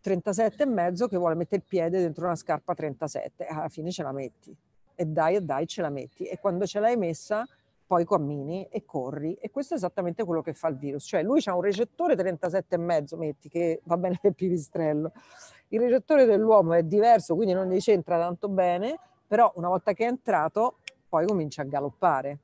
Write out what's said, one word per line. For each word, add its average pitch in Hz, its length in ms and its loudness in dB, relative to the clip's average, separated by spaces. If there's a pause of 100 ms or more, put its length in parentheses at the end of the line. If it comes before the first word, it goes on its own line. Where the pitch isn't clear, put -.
trentasette 202 560 0
e 294 60 4
mezzo 185 400 0
che 196 100 -4
vuole 175 160 2
mettere 170 300 -2
il - 40 -20
piede 175 320 0
dentro 170 260 -2
una 175 100 0
scarpa 160 400 -4
trentasette, 151 720 -8
alla 156 220 -8
fine 160 200 -8
ce 180 140 -8
la 135 80 -6
metti. 135 440 -12 (380)
E 180 100 -6
dai, 160 340 2
e 202 40 0
dai, 147 240 -4
ce - 160 -10
la 160 80 -2
metti. 139 360 -10
E - 120 -10
quando 185 300 -2
ce 202 120 -6
l'hai 226 160 2
messa, 208 480 -4 (440)
poi 170 180 2
cammini 151 640 -2
e - 160 -8
corri. 143 480 -6
E - 160 -12
questo 277 240 -6
è 330 40 -4
esattamente 180 460 -4
quello 165 200 -2
che 160 100 -8
fa - 140 -6
il 147 100 -2
virus. 143 280 -8
Cioè, 170 180 -2
lui 254 180 2
c'ha 190 140 -4
un 180 60 0
recettore 226 540 0
trentasette 180 600 -2
e - 20 -2
mezzo, 165 400 -2
metti, 156 320 -8
che 170 360 -2
va 170 120 0
bene 180 240 -2
per 202 80 4
il 185 60 0
pipistrello. 156 760 -2 (580)
Il 214 100 -2
recettore 254 460 6
dell'uomo 214 480 6
è 170 100 6
diverso, 208 500 4
quindi 190 200 2
non 185 140 0
gli 185 120 2
c'entra 175 400 2
tanto 175 280 -2
bene, 190 520 0 (260)
però 214 300 4
una 175 140 -4
volta 190 240 0
che 220 120 -2
è - 20 0
entrato, 220 680 0 (320)
poi 165 160 2
comincia 160 380 -2
a - 20 -4
galoppare. 143 800 -2